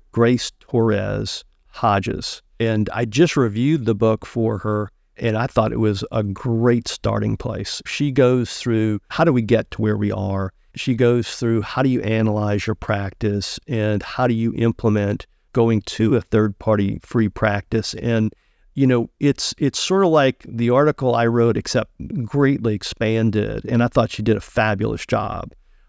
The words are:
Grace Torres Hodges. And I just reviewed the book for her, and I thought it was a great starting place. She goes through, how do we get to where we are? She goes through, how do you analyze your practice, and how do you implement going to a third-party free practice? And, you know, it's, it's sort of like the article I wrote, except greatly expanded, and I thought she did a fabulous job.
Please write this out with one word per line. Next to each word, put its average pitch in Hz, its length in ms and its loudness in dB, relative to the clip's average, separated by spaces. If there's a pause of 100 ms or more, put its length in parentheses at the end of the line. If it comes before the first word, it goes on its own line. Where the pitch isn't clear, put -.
(120)
Grace 120 480 2
Torres 104 840 -2 (240)
Hodges. - 760 -2 (160)
And 110 340 0
I 120 140 -4
just 135 320 2
reviewed 123 480 0
the 113 80 2
book 110 320 0
for 110 320 -2
her, 104 320 -4 (260)
and 110 220 -2
I 123 80 -2
thought 113 260 0
it 117 80 -2
was 107 320 0
a 113 100 0
great 117 640 0
starting 107 500 -2
place. - 480 -8
She 147 260 -2
goes 127 460 2
through, 110 500 0
how - 160 -2
do 165 80 4
we 123 100 2
get 110 300 0
to - 100 -6
where 107 140 0
we 101 160 -2
are? 98 400 -4 (220)
She - 200 -2
goes 120 420 0
through, 113 260 0
how 131 200 -4
do 135 60 2
you 127 140 0
analyze 104 640 0
your 107 100 -2
practice, 101 880 -4
and 107 360 0
how - 240 -4
do 120 80 2
you 113 220 0
implement 107 720 0 (280)
going 117 280 2
to 113 340 0
a 110 40 2
third-party 104 840 0
free 110 280 0
practice? 107 640 -2
And, 113 380 0 (420)
you 135 120 2
know, 120 320 2
it's, - 400 0
it's - 220 0
sort 190 240 2
of 170 60 4
like 139 380 2
the 117 220 0
article 131 460 2
I 117 100 2
wrote, 117 300 4
except - 340 -2 (340)
greatly 135 500 2
expanded, 107 920 -2
and 117 180 2
I 120 60 2
thought 113 240 2
she 113 100 -8
did 107 140 2
a - 40 -4
fabulous 107 640 -2
job. 107 460 -4 (380)